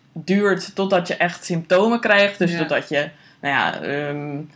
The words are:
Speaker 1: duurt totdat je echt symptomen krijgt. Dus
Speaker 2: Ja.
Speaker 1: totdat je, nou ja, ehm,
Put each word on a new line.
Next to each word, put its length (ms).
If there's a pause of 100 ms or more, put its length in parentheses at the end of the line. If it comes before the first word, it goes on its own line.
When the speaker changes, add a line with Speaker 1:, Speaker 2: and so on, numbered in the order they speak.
(140)
Speaker 1:
duurt 640
totdat 320
je 80
echt 300
symptomen 540
krijgt. 400
Dus 120
Speaker 2:
Ja. 60
Speaker 1:
totdat 320
je, 200 (320)
nou 140
ja, 260
ehm, 580 (160)